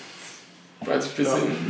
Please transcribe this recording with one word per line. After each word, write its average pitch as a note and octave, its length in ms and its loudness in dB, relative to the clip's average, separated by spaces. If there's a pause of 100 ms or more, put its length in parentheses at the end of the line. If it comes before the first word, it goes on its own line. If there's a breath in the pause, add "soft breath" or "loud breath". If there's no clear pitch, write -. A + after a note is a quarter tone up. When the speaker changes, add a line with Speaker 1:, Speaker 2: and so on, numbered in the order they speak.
(840 loud breath)
Speaker 1:
weiß C#3+ 220 2
ich, - 180 0
Speaker 2:
Ja. C3+ 100 4
Speaker 1:
bisschen, D3+ 220 2 (140)